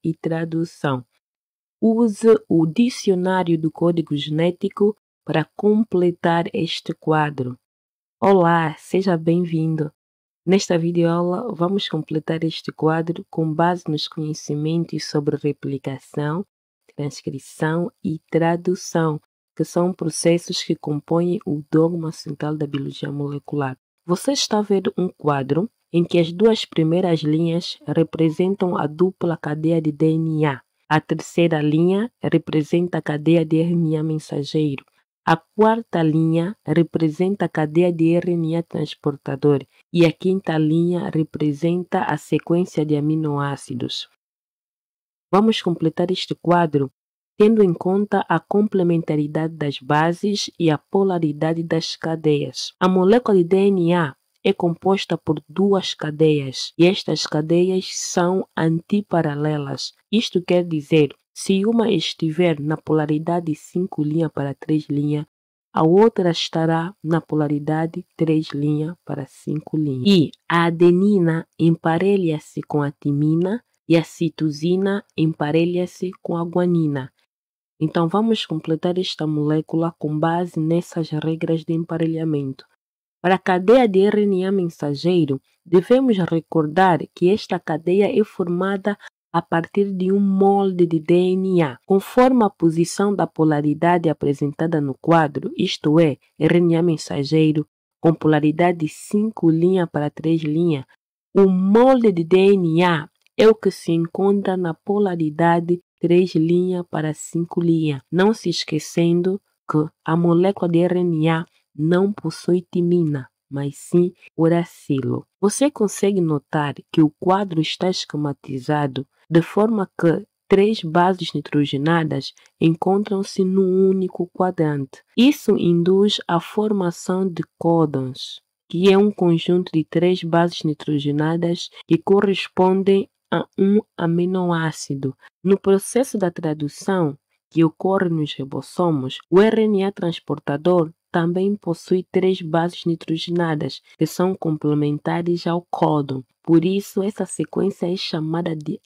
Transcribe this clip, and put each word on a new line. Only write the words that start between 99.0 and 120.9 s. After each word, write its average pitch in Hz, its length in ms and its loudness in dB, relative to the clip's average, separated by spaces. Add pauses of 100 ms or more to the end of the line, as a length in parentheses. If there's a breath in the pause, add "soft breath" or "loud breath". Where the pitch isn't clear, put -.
linha 175 380 2
para 147 200 -4
três 160 340 -2
linha. 151 440 -2 (480 soft breath)
O 190 140 6
molde 214 640 4
de 170 100 -2
D 165 140 2 (180)
N 175 300 2
A 165 240 0 (280)
é 214 120 6
o 220 80 6
que 190 160 -2
se - 180 -8
encontra 190 640 0
na 175 160 -2
polaridade 170 1080 0 (160)
três 175 360 2
linha 180 480 0
para 156 320 -4
cinco - 460 -6
linha, 156 500 0
não 196 240 4
se 175 160 -6
esquecendo 170 920 0 (300)
que 156 80 2 (260)
a 160 120 0
molécula 175 520 2
de 165 120 2
R 180 180 2
N 165 300 0
A 165 180 -2 (260)
não 175 400 2
possui 175 600 -4
timina, 170 580 0 (180)
mas 139 280 -8
sim 175 360 0 (240 soft breath)
uracilo. 147 880 -2 (160)
Você 269 300 2
consegue 202 500 -2
notar 147 540 -2 (160)
que - 100 0
o 151 80 6 (120)
quadro 185 400 0
está - 280 -2
esquematizado 143 1200 -4 (240)
de 165 120 4
forma 208 540 -2
que 170 300 0 (220)
três 208 340 2
bases 175 500 0